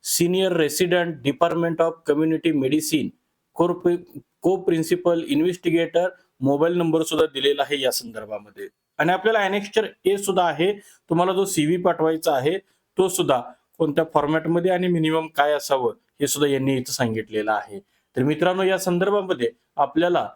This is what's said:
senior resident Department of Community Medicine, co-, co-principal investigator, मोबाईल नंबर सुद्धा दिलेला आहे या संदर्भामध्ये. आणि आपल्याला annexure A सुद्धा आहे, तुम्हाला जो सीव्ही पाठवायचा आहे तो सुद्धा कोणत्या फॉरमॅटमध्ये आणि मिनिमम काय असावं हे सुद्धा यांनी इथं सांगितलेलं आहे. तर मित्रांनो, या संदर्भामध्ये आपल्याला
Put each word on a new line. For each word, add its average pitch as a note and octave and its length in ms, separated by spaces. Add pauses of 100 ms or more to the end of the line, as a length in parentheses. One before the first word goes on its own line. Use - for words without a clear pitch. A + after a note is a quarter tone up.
senior F#3 520
resident E3+ 560 (140)
Department E3 540
of E3 120 (160)
Community D#3+ 440
Medicine, C#3+ 560 (480)
co-, F3 400 (500)
co-principal F3 720 (140)
investigator, E3+ 760 (320)
मोबाईल C#3+ 360
नंबर D#3+ 260
सुद्धा D#3 240
दिलेला C#3 360
आहे C#3 180
या B2+ 100
संदर्भामध्ये. G#2 760 (300)
आणि D#3 140
आपल्याला A3 260 (100)
annexure G3+ 640
A G3+ 40
सुद्धा F#3 280
आहे, E3 280 (380)
तुम्हाला F3 220
जो F#3+ 120
सीव्ही E3 320
पाठवायचा D#3+ 580
आहे D3+ 240 (400)
तो F#3 100
सुद्धा D#3 320 (380)
कोणत्या D3+ 260 (100)
फॉरमॅटमध्ये D#3+ 560
आणि F3+ 180
मिनिमम D#3+ 380
काय D3 260
असावं C3 420 (260)
हे C#3+ 60
सुद्धा C#3+ 260
यांनी C3+ 240
इथं B2+ 160
सांगितलेलं G#2+ 600
आहे. G2+ 260 (380)
तर B2+ 60
मित्रांनो, E3+ 400
या F#3 160
संदर्भामध्ये F3+ 720 (260)
आपल्याला D3+ 600